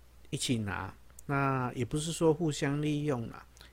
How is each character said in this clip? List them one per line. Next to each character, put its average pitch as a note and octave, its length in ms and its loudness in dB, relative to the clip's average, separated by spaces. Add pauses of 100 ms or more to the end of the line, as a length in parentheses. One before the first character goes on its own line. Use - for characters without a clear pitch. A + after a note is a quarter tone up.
(300)
一 - 80 -4
起 B2 200 2
拿。 F#2+ 360 -4 (320)
那 C3+ 480 2
也 B2 120 0
不 D3+ 120 -2
是 D#3 140 -2
说 D#3+ 220 6
互 D#3+ 180 2
相 C#3+ 300 0
利 D3 220 2
用 C3 260 0
啦， - 160 -14 (280)